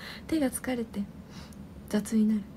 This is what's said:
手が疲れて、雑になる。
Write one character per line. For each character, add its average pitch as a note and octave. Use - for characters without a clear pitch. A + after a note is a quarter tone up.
手 D#4+
が C4+
疲 -
れ A#3
て、 G#3
雑 G#3
に G#3+
な G#3+
る。 G3+